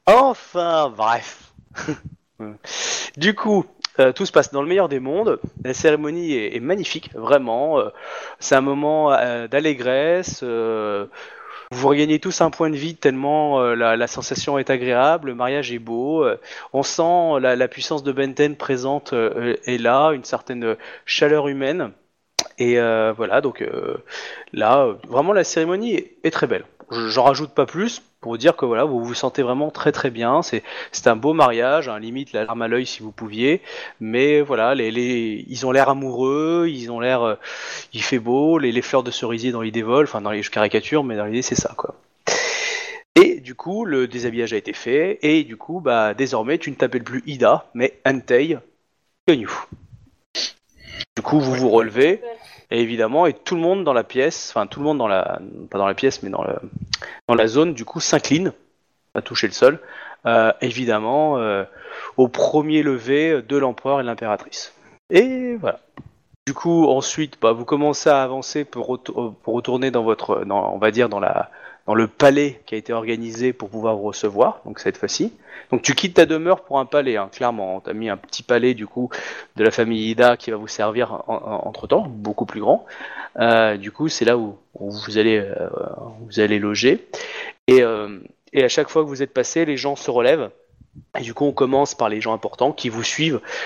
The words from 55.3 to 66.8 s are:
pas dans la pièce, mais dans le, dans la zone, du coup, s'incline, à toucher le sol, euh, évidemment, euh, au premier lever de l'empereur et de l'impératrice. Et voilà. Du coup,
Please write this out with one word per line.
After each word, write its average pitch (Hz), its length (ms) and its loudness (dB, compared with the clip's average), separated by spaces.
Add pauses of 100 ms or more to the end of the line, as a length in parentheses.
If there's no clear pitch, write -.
pas 101 80 -8
dans 98 80 0
la 98 80 0
pièce, - 300 -2
mais 98 80 -8
dans - 120 -4
le, - 100 -4 (760)
dans 120 80 6
la 113 120 4
zone, 151 280 4
du 117 100 -12
coup, - 140 -10
s'incline, 156 520 2 (640)
à 104 80 -4
toucher - 260 -4
le 92 60 -4
sol, 139 260 6 (460)
euh, 113 260 4 (100)
évidemment, 123 760 0
euh, 101 260 0 (540)
au 127 120 6
premier 151 520 2
lever 139 640 0
de 139 100 0
l'empereur 135 420 0
et 127 40 -4
de 123 40 -4
l'impératrice. - 640 -6 (380)
Et 247 440 2
voilà. 156 240 -4 (680)
Du 139 60 -6
coup, 170 360 4